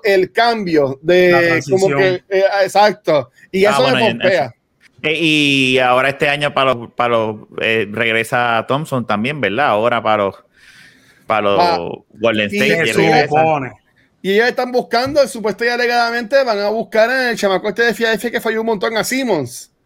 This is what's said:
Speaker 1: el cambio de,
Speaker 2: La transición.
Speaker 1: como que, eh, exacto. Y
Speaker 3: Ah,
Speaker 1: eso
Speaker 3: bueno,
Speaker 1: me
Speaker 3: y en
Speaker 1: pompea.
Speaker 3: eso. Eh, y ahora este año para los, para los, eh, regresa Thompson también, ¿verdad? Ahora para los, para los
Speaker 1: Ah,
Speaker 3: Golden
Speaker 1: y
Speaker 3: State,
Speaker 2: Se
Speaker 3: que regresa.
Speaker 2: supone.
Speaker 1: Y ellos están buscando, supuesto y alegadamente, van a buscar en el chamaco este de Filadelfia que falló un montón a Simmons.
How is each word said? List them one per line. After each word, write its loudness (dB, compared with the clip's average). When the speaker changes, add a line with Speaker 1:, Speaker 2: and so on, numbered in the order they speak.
Speaker 1:
el 2
cambio 0
de, 4
Speaker 2:
La 4
transición. 0
Speaker 1:
como 2
que, 0
eh, 2
exacto. 0
Y 0
Speaker 3:
Ah, 4
Speaker 1:
eso 2
Speaker 3:
bueno, 2
Speaker 1:
me 0
Speaker 3:
y 4
en -4
Speaker 1:
pompea. 0
Speaker 3:
eso. -10
Eh, 0
y 2
ahora 2
este -2
año -2
para 2
los, -12
para 0
los, -2
eh, 0
regresa 0
Thompson -4
también, -4
¿verdad? 0
Ahora 0
para 0
los, -4
para 0
los 2
Speaker 1:
Ah, 2
Speaker 3:
Golden -2
Speaker 1:
y -4
Speaker 3:
State, 2
Speaker 2:
Se 0
Speaker 3:
que 0
regresa. 0
Speaker 2:
supone. 0
Speaker 1:
Y -2
ellos 2
están -4
buscando, 0
supuesto -6
y 0
alegadamente, 0
van -2
a -2
buscar 0
en 0
el -2
chamaco 0
este 0
de 2
Filadelfia -2
que -4
falló -2
un -4
montón -2
a 0
Simmons. -4